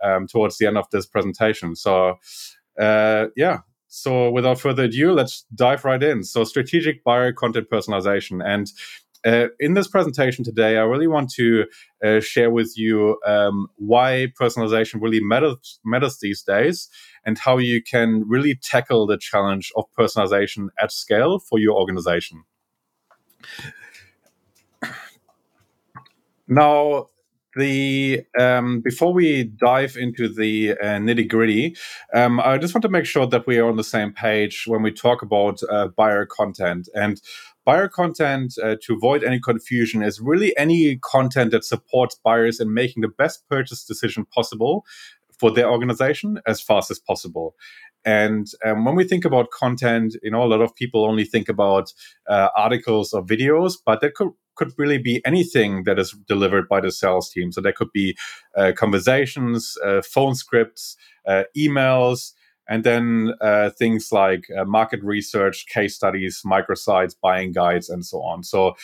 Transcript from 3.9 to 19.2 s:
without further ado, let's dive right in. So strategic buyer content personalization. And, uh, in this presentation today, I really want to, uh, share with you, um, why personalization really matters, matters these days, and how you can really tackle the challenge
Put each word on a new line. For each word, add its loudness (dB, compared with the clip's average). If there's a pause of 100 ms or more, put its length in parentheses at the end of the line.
without 0
further 0
ado, 2
let's -2 (100)
dive 2
right 0
in. 0
So -2
strategic -2
buyer 2
content -4
personalization. -2
And, -2 (560)
uh, 4 (120)
in 0
this 0
presentation 0
today, 2
I 2
really 0
want 0
to, 2 (360)
uh, 4
share 2
with -2
you, 2
um, 2
why 2 (120)
personalization 0
really 0
matters, -2
matters -2
these -6
days, 0 (380)
and -4
how 2
you 0
can 0
really 2
tackle 0
the 0
challenge -4